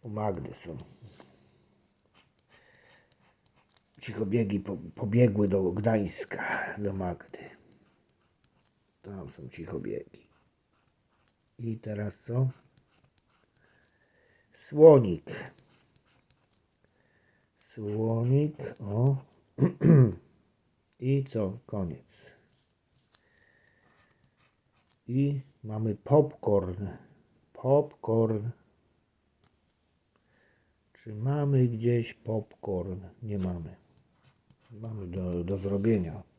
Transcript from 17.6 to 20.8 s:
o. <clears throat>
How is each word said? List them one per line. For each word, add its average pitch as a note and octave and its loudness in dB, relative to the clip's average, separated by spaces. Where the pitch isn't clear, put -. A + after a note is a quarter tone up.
o. A#2 0
<clears throat> C#3 6